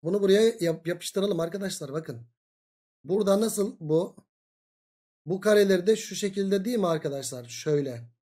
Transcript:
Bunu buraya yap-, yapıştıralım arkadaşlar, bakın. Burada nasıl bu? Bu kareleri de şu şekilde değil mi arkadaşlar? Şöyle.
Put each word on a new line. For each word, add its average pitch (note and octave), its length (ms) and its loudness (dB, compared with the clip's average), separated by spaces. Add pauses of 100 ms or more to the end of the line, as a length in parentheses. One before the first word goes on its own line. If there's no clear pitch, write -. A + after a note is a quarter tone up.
Bunu F#3+ 180 -2
buraya G#3 380 4
yap-, E3 280 -2
yapıştıralım F3+ 520 -4
arkadaşlar, E3+ 540 -6
bakın. C#3+ 280 -10 (840)
Burada G3 380 2
nasıl G#3+ 380 -2
bu? D#3+ 360 0 (1080)
Bu F#3+ 160 -4
kareleri G3 460 6
de A3 80 6
şu G#3 200 -10
şekilde G3 500 -2
değil B3 120 -2
mi F#3+ 100 2
arkadaşlar? C#3 580 -4
Şöyle. C3+ 560 -2 (300)